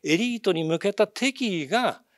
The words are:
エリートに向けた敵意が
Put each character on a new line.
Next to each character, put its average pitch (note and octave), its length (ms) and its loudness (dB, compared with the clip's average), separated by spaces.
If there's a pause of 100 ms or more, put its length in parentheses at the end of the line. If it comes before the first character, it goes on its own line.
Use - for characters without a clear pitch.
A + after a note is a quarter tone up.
エ D#3 100 2
リ A#3+ 220 0
ー - 20 -16
ト F#3+ 140 0
に E3 100 -2
向 D#3+ 160 0
け G3+ 140 -2
た G#3+ 120 2
敵 A#3 580 -2
意 C3 40 -8
が G3+ 340 0 (160)